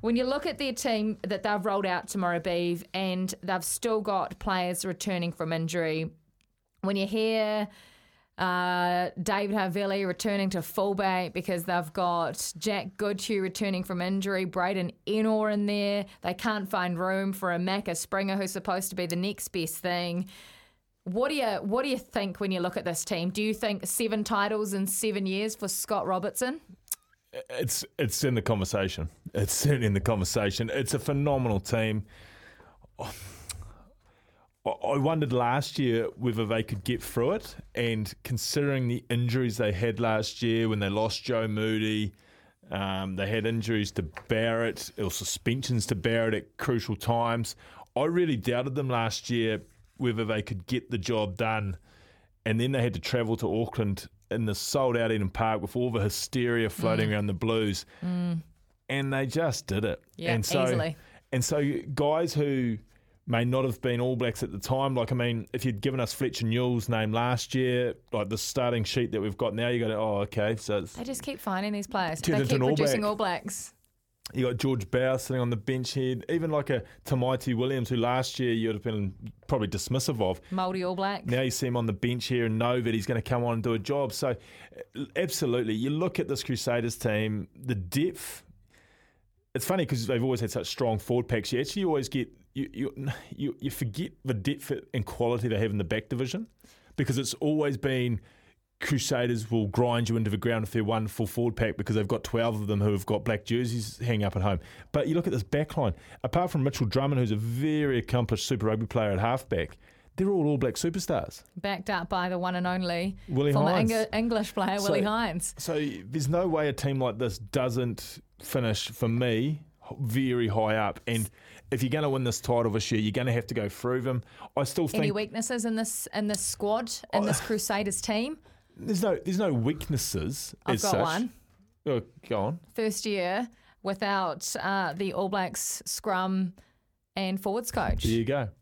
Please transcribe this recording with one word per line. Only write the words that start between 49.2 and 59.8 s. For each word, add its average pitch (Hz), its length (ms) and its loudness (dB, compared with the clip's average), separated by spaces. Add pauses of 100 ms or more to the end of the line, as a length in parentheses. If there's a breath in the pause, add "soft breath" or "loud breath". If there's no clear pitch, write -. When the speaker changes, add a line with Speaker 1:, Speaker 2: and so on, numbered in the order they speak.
Speaker 2:
year 113 320 2 (360)
whether 117 280 2
they 107 160 0
could 98 260 -6
get 123 220 -2
the 117 80 -2
job 104 400 0
done. 110 400 0 (680 soft breath)
And 113 140 2
then 127 120 2
they 131 100 2
had 117 140 2
to 87 40 -4
travel 117 380 0
to 107 240 0
Auckland 104 460 -2 (240)
in 113 140 0
the 104 100 0
sold-out 120 560 2
Eden 104 180 2
Park 110 320 0
with 98 140 -6
all 123 160 0
the 110 80 2
hysteria 117 720 2
floating 110 400 2
Speaker 1:
Mm. 107 40 2
Speaker 2:
around 104 140 2
the 101 60 0
Blues. 110 520 0 (180 loud breath)
Speaker 1:
Mm. 175 380 -2 (480)
Speaker 2:
And 135 240 0
they 135 140 2
just 151 400 0
did 101 180 0